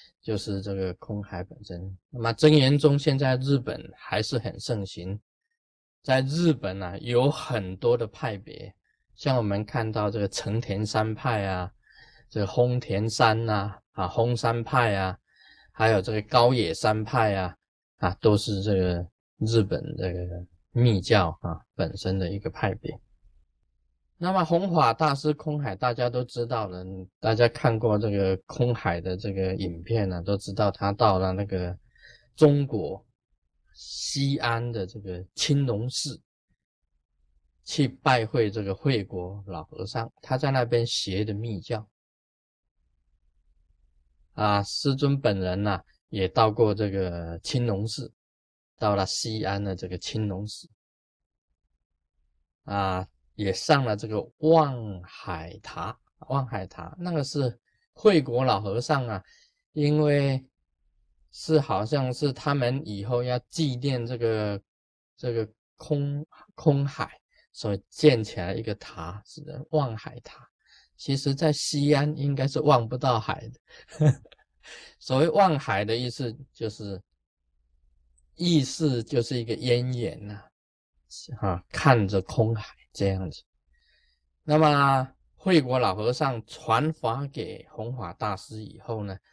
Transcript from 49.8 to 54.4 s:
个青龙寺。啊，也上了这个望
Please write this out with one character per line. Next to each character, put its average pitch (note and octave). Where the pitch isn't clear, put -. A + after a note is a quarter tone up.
个 F2+
青 A2
龙 G2+
寺。 -
啊， F#2+
也 G2
上 C#3
了 A2+
这 G#2+
个 G#2+
望 C3